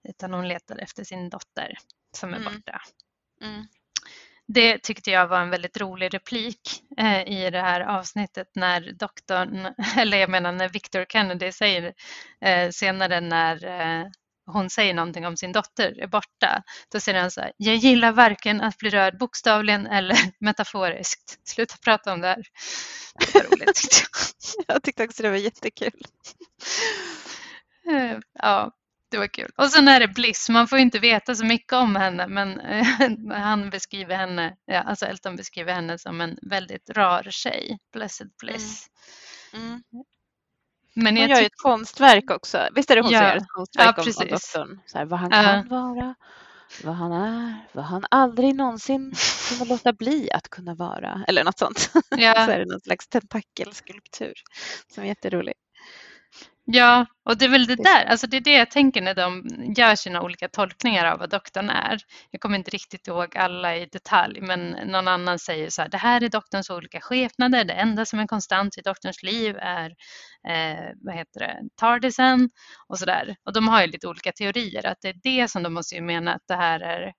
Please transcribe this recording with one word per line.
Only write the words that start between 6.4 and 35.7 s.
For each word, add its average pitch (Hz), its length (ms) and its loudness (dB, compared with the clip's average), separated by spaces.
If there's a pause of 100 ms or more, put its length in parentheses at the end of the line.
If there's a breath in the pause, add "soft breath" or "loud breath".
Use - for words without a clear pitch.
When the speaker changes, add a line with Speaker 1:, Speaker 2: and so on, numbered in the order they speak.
Speaker 1:
eh, 208 300 2
i 190 220 -4
det 180 120 -2
här 180 200 0
avsnittet 196 720 -6
när 180 380 -2
doktorn, 190 840 -6
<laughs> 220 200 -4
eller 214 200 2
jag 190 120 4
menar 180 220 0
när 185 180 -4
Victor 180 400 -6
Kennedy 185 420 -2
säger, 185 420 -2 (480 loud breath)
eh, 180 280 4
senare 190 520 -2
när, 165 440 0
eh, 165 400 -4 (420)
hon 185 220 -4
säger 202 240 0
någonting 170 340 -4
om 170 100 -8
sin 180 140 -10
dotter 208 480 -4
är - 80 -8
borta, - 560 -2 (280 loud breath)
då 214 80 -6
säger 190 220 -2
han 180 100 -2
så - 100 -10
här, - 160 -8
"Jag 220 180 0
gillar 233 360 6
varken 214 500 4
att 214 160 -4
bli 214 120 -4
rörd 190 280 2
bokstavligen 214 680 0
eller 196 300 2
<laughs> 190 220 0
metaforiskt. - 1080 -4
Sluta - 360 -6
prata 214 300 2
om 170 80 -6
det 180 60 -2
här." 196 160 -2 (760 loud breath)
Det - 140 -2
var 403 80 10
roligt, - 340 2
tyckte - 260 2
jag. - 680 -8
Speaker 2:
<laughs> - 80 0
Jag 285 80 0
tyckte 240 200 -4
också 226 200 -8
det 214 60 2
var 196 80 0
jättekul. 214 640 -6 (1900 loud breath)
Speaker 1:
Eh, 247 260 0 (160)
ja, 214 380 0 (400)
det 208 60 -4
var 202 100 -2
kul. - 300 -10
Och 277 140 4
sen 294 160 8
är 269 120 10
det 226 80 4
Bliss, 233 420 -4
man 233 180 6
får 269 100 2
ju 269 60 8
inte 240 160 4
veta 233 360 2
så 220 100 -4
mycket 226 280 0
om 240 220 4
henne, 180 320 -2
men, 196 320 -4
eh, 214 260 -2
<laughs> 220 480 0
han 208 360 -2
beskriver 190 460 -8
henne, 180 400 -4 (100)
ja, 185 160 -2
alltså 202 240 -6
Elton 190 300 -10
beskriver 180 380 -10